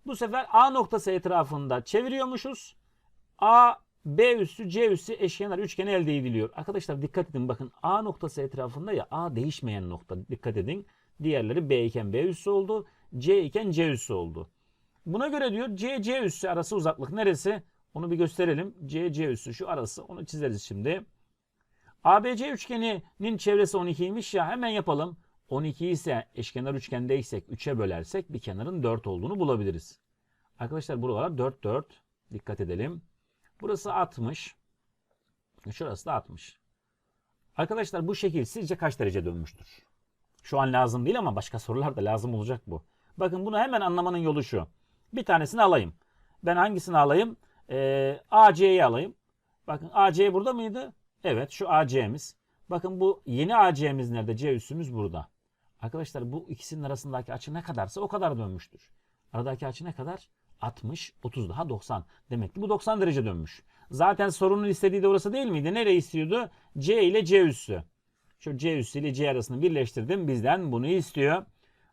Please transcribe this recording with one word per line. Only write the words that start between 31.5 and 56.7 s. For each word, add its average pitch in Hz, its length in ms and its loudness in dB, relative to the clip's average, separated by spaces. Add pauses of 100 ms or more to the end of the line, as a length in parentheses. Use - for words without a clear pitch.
dört. 120 400 -6 (300)
Dikkat 104 260 -10
edelim. 107 420 -6 (600)
Burası 208 320 -6
altmış. - 640 -6 (1160)
Şurası 117 340 -10
da 160 80 -4
altmış. - 440 -10 (1000)
Arkadaşlar 190 500 -4
bu 202 80 -2
şekil 160 300 -2
sizce 175 320 -6
kaç - 220 -4
derece 98 260 -2
dönmüştür? - 580 -10 (600)
Şu 139 160 -2
an 135 140 0
lazım 123 320 2
değil 214 140 0
ama 151 160 -2
başka 107 240 -6
sorularda 131 420 -4
lazım 110 320 -2
olacak 113 340 -4
bu. 82 160 -10 (340)
Bakın 185 280 -2
bunu 214 140 0
hemen 240 220 2
anlamanın 175 360 0
yolu 151 260 0
şu. 95 240 -4 (460)
Bir 233 120 -6
tanesini 170 360 2
alayım. 143 340 4 (480)
Ben 175 120 2
hangisini 180 420 2
alayım? 165 400 4 (320)
Ee, 135 500 0 (120)
A 214 220 12
C'yi 185 320 8
alayım. 127 300 0 (520)
Bakın 156 260 -8
A 196 180 6
C 185 220 4
burada 208 200 0
mıydı? 233 400 -6 (300)
Evet 135 280 0
şu 185 200 -4
A 156 160 6
C'miz. 123 480 -2 (340)
Bakın 185 300 -4
bu 190 260 2
yeni 151 300 0
A 190 180 8
C'miz 135 380 -2
nerede? 113 260 -2
C 139 180 0
üssümüz 139 380 -8
burada. 87 360 -6 (520)
Arkadaşlar 123 500 -8
bu 156 180 -10
ikisinin 156 340 -12